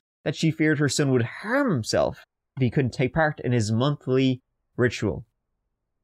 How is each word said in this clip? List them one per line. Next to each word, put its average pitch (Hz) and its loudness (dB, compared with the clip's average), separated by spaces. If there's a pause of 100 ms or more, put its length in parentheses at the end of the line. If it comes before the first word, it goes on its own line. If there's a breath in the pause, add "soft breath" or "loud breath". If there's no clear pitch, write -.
(240)
that 123 -4
she 160 0
feared 151 2
her 147 2
son 139 0
would 123 2 (200)
harm 254 0
himself 104 -2 (320)
if 131 0
he 117 2
couldn't 135 0
take 127 -2
part 156 0
in 127 -2
his 110 0
monthly 131 0 (360)
ritual. 113 -2 (800)